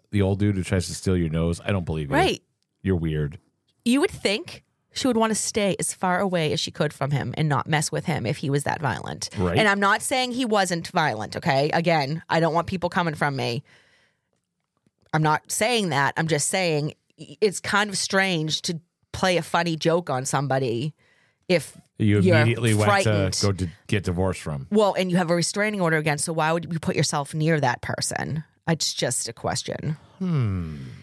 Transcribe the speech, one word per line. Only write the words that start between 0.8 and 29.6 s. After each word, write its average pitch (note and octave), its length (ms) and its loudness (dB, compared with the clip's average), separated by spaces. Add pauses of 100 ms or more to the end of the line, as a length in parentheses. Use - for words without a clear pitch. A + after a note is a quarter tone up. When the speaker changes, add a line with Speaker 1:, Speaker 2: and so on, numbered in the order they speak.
Speaker 1:
to F2 80 -8
steal F#2 220 0
your E2+ 120 0
nose. E2 340 0
I - 80 -2
don't F#2+ 140 -2
believe D#2 260 -4
you. - 40 2
Speaker 2:
Right. D#4+ 260 2 (420)
Speaker 1:
You're F#2+ 140 2
weird. D2+ 420 -2 (440)
Speaker 2:
You B3 180 4
would G4 100 2
think - 520 -4 (300)
she - 140 -2
would A#3+ 100 2
wanna A3 180 2
stay G3+ 440 0
as - 140 -2
far F3+ 260 0
away F3+ 340 0
as D#3 60 -2
she - 120 -4
could D3+ 220 -2
from C3+ 180 -4
him B2 240 0
and D#3 140 0
not C#3 180 0
mess D3+ 240 0
with D3+ 140 -4
him C#3+ 220 -2
if C#3 100 -2
he - 140 -6
was C#3+ 120 0
that - 160 -2
violent. F#2 580 -6
Speaker 1:
Right. F2+ 200 0
Speaker 2:
And A3 100 4
I'm G#2 120 2
not G3+ 240 2
saying B3+ 300 -2
he B3+ 120 -2
wasn't F#3 440 0
violent, B2+ 460 0
okay? C#3+ 380 2
Again, D#3+ 560 0
I E3 100 2
don't D#3+ 140 4
want E3 140 0
people F3+ 220 -4
coming E3+ 260 -2
from D3 200 0
me. A#2+ 280 -4 (1500)
I'm D#3 120 2
not D3+ 280 0
saying A3 380 0
that. C#3 280 2
I'm D#3+ 100 0
just D3+ 220 0
saying D#3+ 440 0 (240)
it's - 420 -2
kind G#3 300 0
of F#3+ 80 -6
strange E3+ 680 0
to E3+ 160 -6 (320)
play F#3 260 2
a D#3+ 40 2
funny E3+ 340 0
joke E3 360 0
on B2+ 140 -2
somebody C3+ 680 0 (540)
if E3+ 280 0 (220)
Speaker 1:
You G#2 220 4
Speaker 2:
you're F3 160 6
Speaker 1:
immediately A2+ 400 4
went G#2 160 4
Speaker 2:
frightened. G2 420 2
Speaker 1:
to - 140 -2
go G2+ 60 4
to F2 160 -4 (180)
get G2+ 160 0
divorced F2+ 380 -2
from. C#2+ 280 -8
Speaker 2:
Well, G#3 240 4
and F#3 160 -2
you F3 80 2
have E3+ 140 0
a F3 40 4
restraining G3+ 460 0
order D#3+ 160 2
against, D3+ 280 0
so E3+ 80 -4
why D#3+ 180 0
would E3 200 -2
you E3+ 80 -4
put - 160 -2
yourself D3 380 -2
near D#3 260 2
that B2+ 220 2
person? - 600 -4 (240)
It's - 260 0
just - 340 -2
a A#2 60 -10
question. - 640 -4 (220)